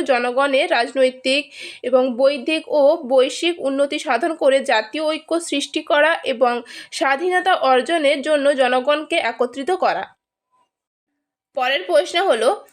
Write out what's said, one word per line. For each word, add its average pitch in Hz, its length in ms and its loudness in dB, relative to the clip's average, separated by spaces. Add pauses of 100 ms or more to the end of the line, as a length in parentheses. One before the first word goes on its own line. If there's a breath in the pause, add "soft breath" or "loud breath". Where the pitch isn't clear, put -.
জনগণের 262 680 0
রাজনৈতিক 262 720 0 (400 loud breath)
এবং 254 200 2 (140)
বৌদ্ধিক 285 540 0
ও 294 120 2 (260)
বৈশ্বিক 277 520 0
উন্নতি 277 380 -2
সাধন 311 360 -2
করে 277 300 2
জাতীয় 269 400 -2
ঐক্য 311 360 -4
সৃষ্টি 285 420 -6
করা 302 300 2 (120)
এবং 240 300 0 (380 loud breath)
স্বাধীনতা 359 600 0 (100)
অর্জনের 285 600 2
জন্য 294 320 0
জনগণকে 269 680 0
একত্রিত 247 540 -4
করা। 196 280 -2 (1500)
পরের 285 280 -2
প্রশ্ন 349 320 0 (100)
হলো, 240 220 2 (240 soft breath)